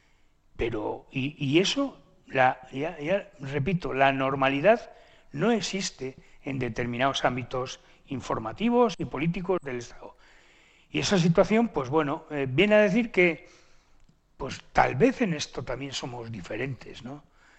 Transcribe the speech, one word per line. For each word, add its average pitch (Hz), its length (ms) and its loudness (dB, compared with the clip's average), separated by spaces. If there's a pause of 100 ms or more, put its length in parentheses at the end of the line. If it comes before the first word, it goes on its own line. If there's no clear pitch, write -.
(580)
Pero, 110 520 -4
y, 135 340 -4
y 139 160 4
eso, 262 380 0 (300)
la, 131 320 2 (120)
ya, 151 280 -6
ya 185 300 -2 (100)
repito, 139 540 -2
la 135 180 6
normalidad 139 800 2 (400)
no 185 200 0
existe 185 680 -4 (260)
en 139 160 -6
determinados 123 680 0
ámbitos 127 540 -4 (280)
informativos 143 920 0
y 160 60 -6
políticos 170 580 -2
del 127 140 -6
Estado. - 400 -16 (720)
Y 151 80 -2
esa 185 180 2
situación, 196 520 4
pues 131 200 -4
bueno, 151 400 0
eh, 143 180 -2
viene 190 280 4
a 214 60 8
decir 214 300 2
que, 175 360 2 (880)
pues - 240 -10 (100)
tal 127 220 2
vez 226 280 2
en 185 120 0
esto 147 300 -8
también 131 300 -8
somos 123 380 -10
diferentes, 113 720 -8
¿no? 139 200 -14 (360)